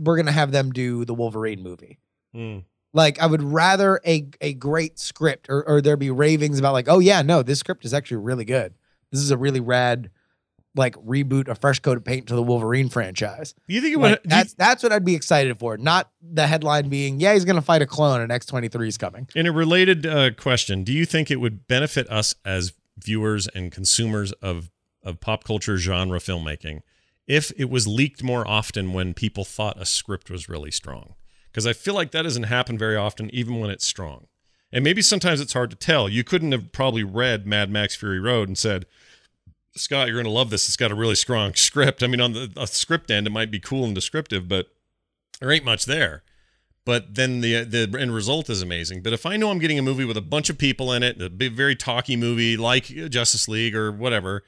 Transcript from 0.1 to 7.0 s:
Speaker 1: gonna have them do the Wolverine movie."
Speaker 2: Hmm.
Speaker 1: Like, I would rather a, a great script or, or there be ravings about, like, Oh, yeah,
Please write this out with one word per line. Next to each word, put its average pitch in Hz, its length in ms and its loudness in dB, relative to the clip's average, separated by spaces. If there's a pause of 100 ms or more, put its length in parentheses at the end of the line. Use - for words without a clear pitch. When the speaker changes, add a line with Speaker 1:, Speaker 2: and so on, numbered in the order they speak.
Speaker 1:
gonna 151 140 2
have 147 200 2
them 135 200 2
do 123 340 -2
the 117 80 -4
Wolverine 110 480 -4
movie." 90 380 -16 (340)
Speaker 2:
Hmm. 113 260 -10 (340)
Speaker 1:
Like, 151 260 4
I 165 60 4
would 160 160 4
rather 185 640 4
a, 156 220 2 (140)
a 147 120 -2
great 151 460 -4
script - 500 -2
or, 139 180 0
or 147 140 6
there 147 160 6
be 135 140 -2
ravings 147 480 2
about, 139 140 4
like, 127 160 2
Oh, 180 100 10
yeah, 185 220 8